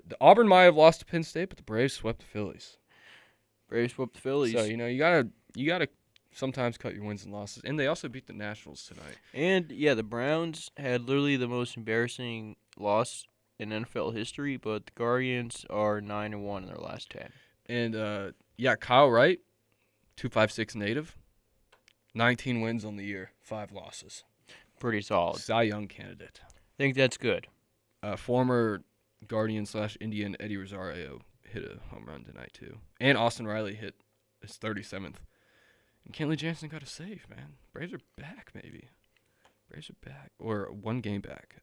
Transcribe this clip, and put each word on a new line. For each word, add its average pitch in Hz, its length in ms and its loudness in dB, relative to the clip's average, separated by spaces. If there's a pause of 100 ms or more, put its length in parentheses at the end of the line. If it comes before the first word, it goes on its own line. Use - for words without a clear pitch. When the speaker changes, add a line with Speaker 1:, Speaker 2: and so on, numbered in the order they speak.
Speaker 1:
the - 140 -12
Auburn 196 260 10
might 185 160 10
have 175 140 10
lost 160 240 10
to - 60 -18
Penn 165 180 -2
State, 175 240 -4
but - 80 -18
the - 80 -20
Braves 120 300 2
swept 113 260 -4
the - 60 -20
Phillies. - 520 -10 (920)
Speaker 2:
Braves 117 260 0
swept 127 200 -6
the - 60 -20
Phillies. 131 320 2
Speaker 1:
So, 117 100 4
you 110 140 0
know, 117 100 -2
you 123 120 -2
gotta, 151 300 4 (280)
you 131 100 -4
gotta 170 220 0 (440)
sometimes 127 460 -4
cut 110 160 -8
your 101 80 -10
wins 104 220 -8
and 98 80 -14
losses. 104 320 -12
And 147 160 -4
they 135 80 0
also 160 200 -4
beat 123 200 -14
the - 40 -16
Nationals 104 520 -12
tonight. - 340 -18 (160)
Speaker 2:
And, 170 380 2
yeah, 143 220 4
the 110 100 0
Browns 151 720 -2
had 127 260 -2
literally 139 340 2
the 123 120 -2
most 123 280 -4
embarrassing 113 800 -2 (240)
loss 104 480 0 (320)
in 107 140 -8
N 107 100 -2
F - 140 -12
L 113 160 0
history, 131 440 -4
but 107 300 -4
the - 80 -20
Guardians 123 760 -2
are 104 320 2
nine 104 320 -6
and 101 120 -8
one 101 180 -6
in 92 60 -14
their 95 100 -12
last - 320 -10
ten. - 220 -14 (340)
Speaker 1:
And, 117 300 -2
uh, 104 340 -4 (260)
yeah, 120 200 2
Kyle 131 340 6
Wright, 139 300 6 (760)
two 127 140 -6
five 110 220 4
six - 240 -6
native, 113 400 -4 (1000)
nineteen 120 460 2
wins 113 240 -2
on 104 120 -10
the 101 80 -8
year, 95 360 -8
five 104 320 -10
losses. 85 520 -16 (540)
Speaker 2:
Pretty 113 240 0
solid. 85 380 2
Speaker 1:
Cy 113 220 2
Young 104 260 0
candidate. - 560 -20
Speaker 2:
I - 80 -20 (260)
think 139 160 2
that's 131 220 4
good. 98 320 0 (540)
Speaker 1:
Uh, 101 140 -6
former 123 680 2 (440)
Guardian 110 400 -2
slash 107 340 -6
Indian 104 380 -6
Eddie 104 180 -6
Rosario 92 640 -10 (240)
hit - 200 -10
a - 140 -14 (140)
home 53 140 -16
run 71 180 -14
tonight, - 280 -18
too. - 260 -18 (220)
And 131 180 4
Austin 117 280 0
Riley 104 280 -4
hit 110 200 -12 (460)
his - 160 -20
thirty-seventh. 98 640 -8 (840)
And - 100 -20
Kenley 156 220 -2
Jansen 156 320 -6
got 156 140 -14
a 131 40 -16
save, 185 420 -16
man. 143 260 -20 (180)
Braves 175 200 -12
are 165 80 -12 (160)
back, 190 380 -18
maybe. - 340 -18 (800)
Braves - 220 -18
are - 180 -20
back. - 300 -20
Or 101 340 -6
one 110 280 -6
game 104 200 -4
back - 420 -16